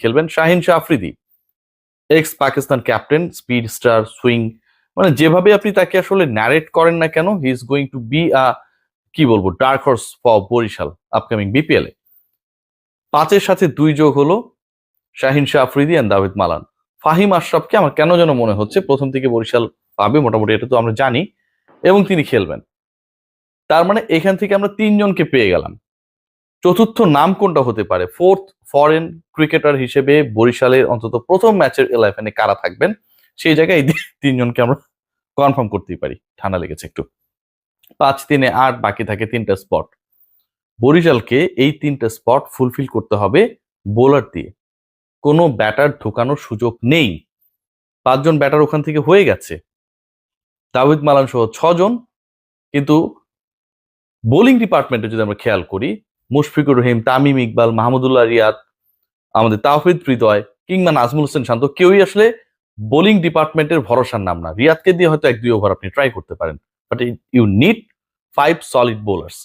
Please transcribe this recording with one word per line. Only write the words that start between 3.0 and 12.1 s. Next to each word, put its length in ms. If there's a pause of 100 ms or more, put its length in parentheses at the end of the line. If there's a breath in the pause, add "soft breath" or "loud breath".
স্পিড 260 (100)
স্টার, 240 (180)
সুইং, 240 (560)
মানে, 120 (100)
যেভাবে 380
আপনি 120 (100)
তাকে 240
আসলে 200 (140)
ন্যারেট 280 (120)
করেন 240
না 140
কেন, 120 (140)
he 140
is 60 (100)
going 220
to 60 (120)
be 120 (200)
a, 20 (720 soft breath)
কি 160
বলবো, 180 (120)
ডার্ক 260
হর্স 160 (200)
for 140 (140)
বরিশাল 380 (280)
আপকামিং 380
বিপিএল 340
এ। 40 (1200)